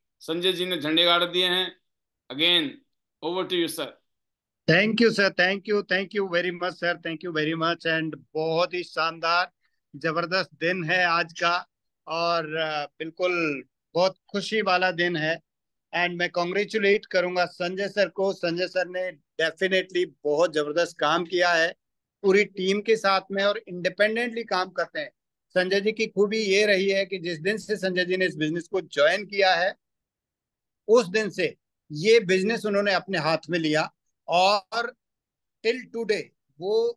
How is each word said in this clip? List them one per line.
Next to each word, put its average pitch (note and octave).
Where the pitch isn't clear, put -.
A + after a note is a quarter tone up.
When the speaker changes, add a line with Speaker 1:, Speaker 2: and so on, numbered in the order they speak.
Speaker 1:
संजय F3
जी F3+
ने F3+
झंडे D#3+
गाड़ F3
दिए F3+
हैं। F3+
Again, D#3+
over F3+
to F3+
you E3
sir। C#3+
Speaker 2:
Thank G#3
you A3+
sir, G3
thank F#3
you, G#3
thank F#3+
you G3
very F3
much F3
sir, F3
thank E3
you F3+
very D3+
much। E3+
And D#3+
बहुत D#3+
ही F3+
शानदार, E3
जबरदस्त E3
दिन F3
है F3+
आज E3+
का E3+
और, E3
अ, D#3
बिल्कुल E3
बहुत F#3
खुशी G#3
वाला F#3
दिन F3
है। D#3
And F3
मैं F3
कांग्रेचुलेट G3
करूंगा F3+
संजय F#3
सर G3
को। G3
संजय F3
सर F3+
ने F#3
definitely F3+
बहुत D3+
जबरदस्त D3+
काम D#3+
किया F3
है E3
पूरी G3+
टीम F#3+
के A3
साथ G3
में G3
और G3+
इंडिपेंडेंटली G#3+
काम F#3
करते E3+
हैं। C#3
संजय F#3
जी G#3
की A3
खूबी G#3
ये G#3
रही G3
है G3
कि F#3+
जिस E3
दिन G3
से G#3
संजय F3+
जी F#3
ने F#3
इस D#3
बिजनेस D#3
को -
ज्वाइन D#3+
किया G3
है, F#3
उस A3
दिन G#3
से E3
ये G3+
बिजनेस F#3+
उन्होंने G3+
अपने F3+
हाथ D#3
में F3
लिया D3+
और G#3
till A#3+
today G#3+
वो A3+